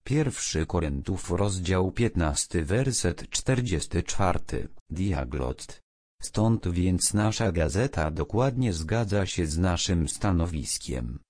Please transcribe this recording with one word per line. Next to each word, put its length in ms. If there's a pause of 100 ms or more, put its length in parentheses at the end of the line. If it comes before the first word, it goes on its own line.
Pierwszy 640
Koryntów, 640
rozdział 600
piętnasty, 760
werset 640
czterdziesty 720
czwarty, 640 (220)
diaglot. 920 (400)
Stąd 460
więc 460
nasza 380
gazeta 600
dokładnie 600
zgadza 520
się 200
z 120
naszym 520
stanowiskiem, 1120 (100)